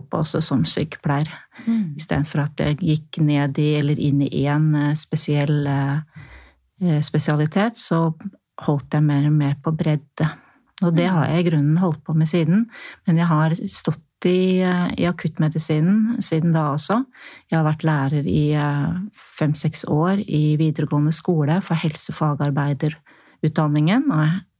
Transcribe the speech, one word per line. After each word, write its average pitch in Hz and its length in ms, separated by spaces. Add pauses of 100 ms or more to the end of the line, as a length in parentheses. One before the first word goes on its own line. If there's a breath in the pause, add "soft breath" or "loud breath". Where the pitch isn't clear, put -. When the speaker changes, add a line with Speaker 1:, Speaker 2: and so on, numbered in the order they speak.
Speaker 1:
på - 120
også 156 220
som 151 220
sykepleier. 156 640 (380 loud breath)
Speaker 2:
Mm. 214 300
Speaker 1:
I 147 40
stedet 147 260
for 151 140
at 147 160
jeg 147 220
gikk 156 460
ned 143 340
i, 151 200
eller 147 200
inn 139 240
i 139 240
en, 151 280
eh, 147 200
spesiell, 147 720
eh, 139 340 (840 loud breath)
eh, 156 180
spesialitet, 160 760
så 165 380 (460)
holdt 143 300
jeg 151 120
mer 147 240
og 151 60
mer 143 300
på 156 140
bredde. 156 540 (520 loud breath)
Og 175 120
det 170 140
Speaker 2:
Mm. 185 60
Speaker 1:
har 151 120
jeg 165 200
i 175 40
grunnen 156 280
holdt 180 260
på 156 100
med 156 140
siden, 180 380 (400 loud breath)
men 160 100
jeg 170 100
har 160 240
stått - 520 (240)
i, 185 360
eh, 180 360
i 170 80
akuttmedisinen 170 1160
siden 165 300
da 151 200
også. 196 320 (460 loud breath)
Jeg 170 80
har 160 60
vært 156 200
lærer 147 420
i, 147 260
eh, 147 400 (220)
fem-seks - 760
år 180 380
i 151 300
videregående 151 560
skole 160 500
for - 120
helsefagarbeiderutdanningen, 151 2250
og, 156 180 (320)